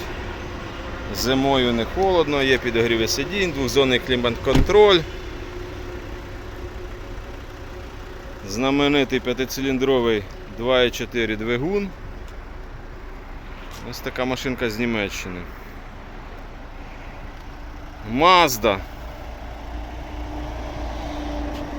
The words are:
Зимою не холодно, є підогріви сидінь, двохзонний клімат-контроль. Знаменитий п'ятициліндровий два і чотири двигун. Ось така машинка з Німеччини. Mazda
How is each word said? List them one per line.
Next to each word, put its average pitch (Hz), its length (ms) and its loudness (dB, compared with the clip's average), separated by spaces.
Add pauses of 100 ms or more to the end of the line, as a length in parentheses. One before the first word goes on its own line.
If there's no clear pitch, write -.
(1160)
Зимою 127 580 4
не 113 120 2
холодно, 165 560 4
є 135 160 6
підогріви 117 500 4
сидінь, 170 440 0
двохзонний 131 480 4
клімат-контроль. 135 1000 6 (3500)
Знаменитий 135 720 4
п'ятициліндровий 127 1040 2 (340)
два 127 240 4
і 120 100 6
чотири 113 440 -2
двигун. 135 540 0 (2000)
Ось 120 100 -10
така 127 260 -2
машинка 127 440 -2
з 107 100 -4
Німеччини. 101 600 -2 (2750)
Mazda 131 640 8 (3000)